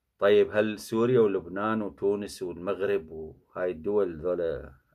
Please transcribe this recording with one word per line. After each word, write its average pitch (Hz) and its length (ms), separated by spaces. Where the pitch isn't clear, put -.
طيب، 101 340
هل 107 260
سوريا 117 420
ولبنان 101 600
وتونس 101 600
والمغرب 90 680
وهاي 80 600
الدول 87 500
ذولا 82 520